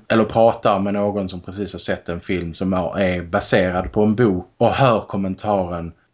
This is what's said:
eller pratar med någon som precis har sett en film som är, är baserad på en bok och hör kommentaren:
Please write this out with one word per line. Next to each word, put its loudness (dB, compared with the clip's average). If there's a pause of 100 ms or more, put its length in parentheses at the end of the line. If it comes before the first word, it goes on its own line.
eller 4
pratar 2
med -2
någon -2
som -10
precis -10
har -10
sett -6
en -6
film -4
som -2
är, -2
är 0
baserad 0
på 2
en 4
bok 0
och 4
hör 2
kommentaren: -4 (220)